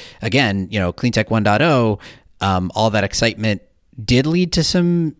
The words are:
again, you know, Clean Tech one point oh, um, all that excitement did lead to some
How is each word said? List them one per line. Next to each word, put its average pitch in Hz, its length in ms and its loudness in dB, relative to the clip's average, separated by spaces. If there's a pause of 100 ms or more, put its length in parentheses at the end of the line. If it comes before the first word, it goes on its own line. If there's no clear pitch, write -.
(220)
again, 104 480 0
you 107 80 -2
know, 90 140 0
Clean 123 180 -2
Tech 110 200 -2
one 110 140 2
point 104 180 4
oh, 123 360 2 (420)
um, 92 340 -2
all 110 160 2
that 101 140 0
excitement 107 580 -2 (420)
did 127 220 2
lead 170 260 0
to 170 100 0
some 170 580 0